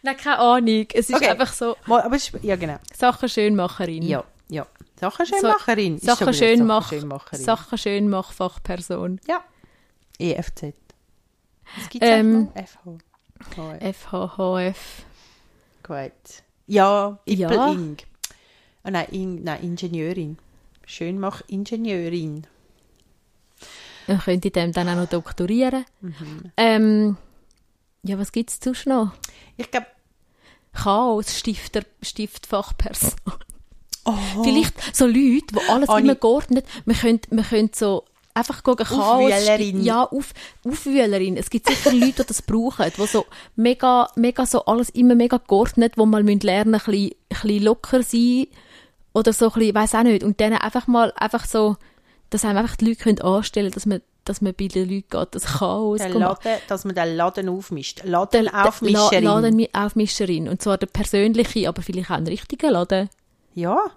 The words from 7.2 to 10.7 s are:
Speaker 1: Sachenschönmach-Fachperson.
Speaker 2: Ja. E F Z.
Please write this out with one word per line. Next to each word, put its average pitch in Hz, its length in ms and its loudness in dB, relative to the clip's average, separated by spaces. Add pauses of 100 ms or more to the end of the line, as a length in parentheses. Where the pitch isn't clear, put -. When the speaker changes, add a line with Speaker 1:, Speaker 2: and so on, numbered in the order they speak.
Speaker 1:
Sachenschönmach-Fachperson. 190 1800 -4
Speaker 2:
Ja. 339 160 -4 (760)
E 170 140 -2
F - 220 -6
Z. 147 200 -12 (1040)